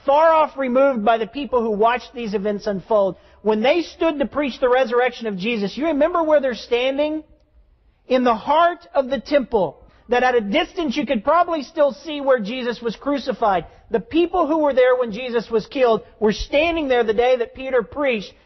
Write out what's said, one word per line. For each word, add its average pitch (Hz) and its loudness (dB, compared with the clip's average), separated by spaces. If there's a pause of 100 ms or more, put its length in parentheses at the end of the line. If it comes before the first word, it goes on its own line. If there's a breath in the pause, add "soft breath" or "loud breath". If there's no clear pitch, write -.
far 311 6
off 311 0
removed 262 2
by 226 4
the 220 -4
people 262 -4
who 226 -2
watched 226 0
these 233 -8
events 202 -4
unfold. 202 0 (260 soft breath)
When 214 0
they 311 2
stood 320 -2
to 269 -2
preach 269 -4
the 262 2
resurrection 247 0
of 208 -6
Jesus, 202 -4
you 269 -4
remember 330 0
where 311 2
they're 254 -2
standing? 277 -2 (840)
In 254 2
the 233 2
heart 311 0
of 269 -2
the 269 -4
temple, 220 -2 (220 soft breath)
that 247 0
at 254 2
a 240 2
distance 294 -2
you 294 -2
could 226 -2
probably 330 2
still 285 0
see 294 -10
where 262 2
Jesus 233 -6
was 233 -6
crucified. 226 -2 (240 loud breath)
The 226 0
people 339 0
who 311 0
were 294 2
there 254 4
when 247 -2
Jesus 233 -6
was 226 -2
killed 233 2 (180 loud breath)
were 214 2
standing 311 0
there 247 2
the 220 0
day 247 2
that 233 -4
Peter 254 -2
preached, 254 -4 (120 soft breath)